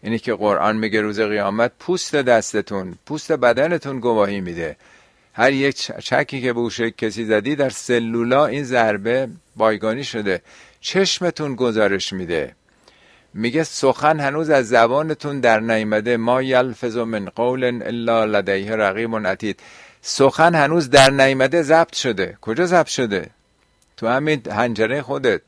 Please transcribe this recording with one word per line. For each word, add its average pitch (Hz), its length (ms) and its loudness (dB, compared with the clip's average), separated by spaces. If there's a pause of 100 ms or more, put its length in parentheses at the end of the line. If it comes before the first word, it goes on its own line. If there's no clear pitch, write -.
اینی 110 180 -4
که 117 140 -4
قرآن 101 440 0
میگه 110 240 -2
روز 104 180 -4
قیامت 107 600 0
پوست - 360 -4
دستتون، 107 800 0 (100)
پوست 151 260 -8
بدنتون 135 680 0
گواهی 104 420 0
می‌ده. 85 340 -8 (580)
هر 131 200 2
یک 139 220 0
چ-، - 240 -10
چکی 135 420 -4
که 123 120 -2
به 117 60 -2
گوشهٔ 117 300 -2
کسی 110 360 -6
زدی، 107 300 0
در 143 140 0
سلولا 117 760 0
این 139 180 -4
ضربه 120 640 0 (280)
بایگانی 110 480 0
شده. 104 380 -4 (380)
چشمتون 175 760 -2
گزارش 104 580 0
می‌ده. 82 420 -4 (760)
میگه 120 300 -2
سخن 147 560 0
هنوز 147 300 -2
از 135 180 2
زبانتون 139 720 0
در 113 200 4
نیامده. 110 580 0
«ما 120 240 0
یلفظ 127 560 0
من 113 280 -4
قول 123 380 -2
الا 117 640 0
لدیه 101 500 0
رقیب 107 520 -2
عتید.» 95 320 -4 (420)
سخن 160 540 2
هنوز 151 340 2
در 135 200 8
نیامده 135 520 2
ضبط 160 340 4
شده. 98 460 -2
کجا 120 240 -2
ضبط 170 220 2
شده؟ 101 420 -2 (680)
تو 113 100 -4
همین 139 340 0 (100)
حنجره 113 500 0
خودت 127 460 0